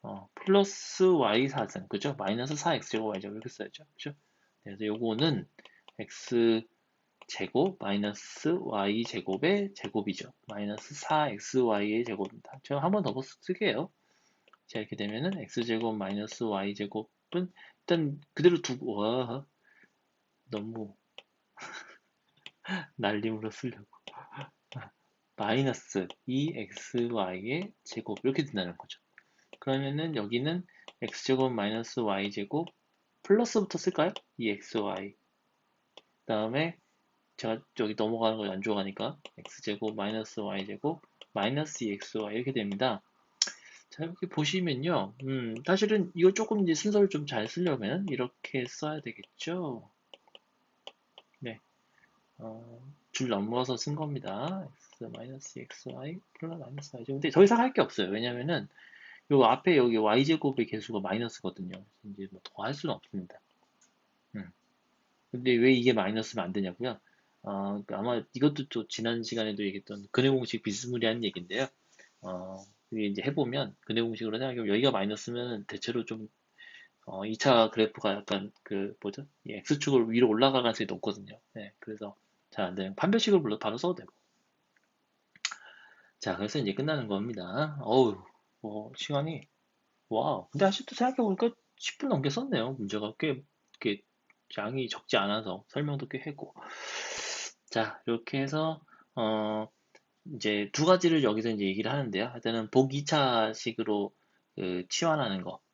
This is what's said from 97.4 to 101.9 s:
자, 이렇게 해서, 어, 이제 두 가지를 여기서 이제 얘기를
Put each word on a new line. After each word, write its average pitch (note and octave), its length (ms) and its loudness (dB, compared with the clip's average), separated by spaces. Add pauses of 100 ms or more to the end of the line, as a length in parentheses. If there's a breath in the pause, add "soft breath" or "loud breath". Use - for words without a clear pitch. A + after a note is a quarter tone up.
자, A2 320 -2
이렇게 A#2 340 -2
해서, D#3 400 0 (360 soft breath)
어, G#2+ 520 0 (680)
이제 G#2 380 0
두 D3+ 120 2
가지를 F3 380 6
여기서 A2 260 2
이제 G#2 160 0
얘기를 G#2+ 260 0